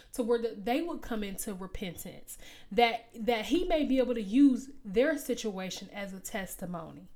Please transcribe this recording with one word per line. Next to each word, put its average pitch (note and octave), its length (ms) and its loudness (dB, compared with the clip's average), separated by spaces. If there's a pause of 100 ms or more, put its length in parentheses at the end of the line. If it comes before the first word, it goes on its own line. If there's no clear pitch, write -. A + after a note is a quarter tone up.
(120)
to B3+ 100 -4
where A#3 180 2
that A3 260 -6
they C4 160 2
would E4+ 180 -6
come A3 220 -4
into G3 320 -6
repentance, F3+ 840 -10 (360)
that, A3+ 420 2
that A3 320 0
he D#4 180 2
may E4 200 4
be B3+ 140 4
able B3 160 2
to A3+ 80 -2
use A#3+ 480 6 (140)
their B3 320 4
situation G3 800 -6
as G3+ 180 -8
a F#3+ 80 -12
testimony. F3 960 -8